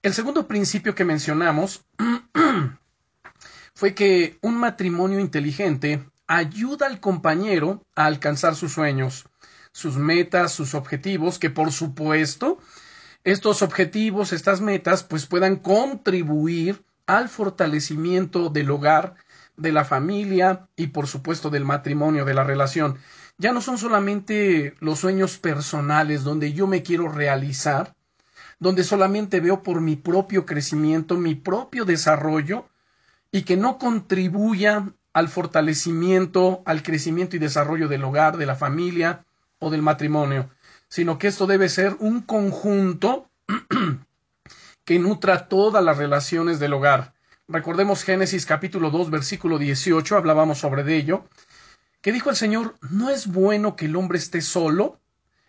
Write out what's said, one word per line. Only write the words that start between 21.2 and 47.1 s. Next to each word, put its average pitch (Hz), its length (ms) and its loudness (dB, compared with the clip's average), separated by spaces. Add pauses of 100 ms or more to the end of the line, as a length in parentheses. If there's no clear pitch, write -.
del 143 120 -2
matrimonio, 143 600 0
de 135 80 0
la 135 100 2
relación. 139 540 0 (400)
Ya 214 140 2
no 240 100 0
son 254 160 -4
solamente 202 1040 0
los 156 180 -2
sueños 190 400 0
personales 151 840 -2
donde 147 280 -2
yo 180 140 0
me 190 160 0
quiero 170 280 -2
realizar, 143 840 -2 (640)
donde 185 260 2
solamente 196 560 2
veo 185 220 2
por 170 200 -2
mi 156 140 2
propio 190 520 0
crecimiento, 156 680 0
mi 165 200 0
propio 214 500 -4
desarrollo, 156 800 0 (640)
y 190 120 0
que 185 140 2
no 247 200 2
contribuya 202 1120 0 (240)
al 160 160 2
fortalecimiento, 175 1400 2
al 156 180 -2
crecimiento 170 520 -2
y 160 40 -2
desarrollo 151 480 0
del 139 160 -2
hogar, 151 340 2
de 151 80 -4
la 131 100 -2
familia 170 720 -2 (340)
o 156 100 -4
del 151 120 0
matrimonio, 147 680 0 (380)
sino 170 300 -2
que 196 100 -2
esto 196 200 0
debe 196 220 4
ser 196 300 0
un 214 220 0
conjunto 202 1080 0 (180)
<clears throat> - 1400 -6
que 175 140 2
nutra 190 480 0
todas 202 360 4
las 156 140 2
relaciones 147 600 0
del 143 140 0
hogar. 135 400 2 (340)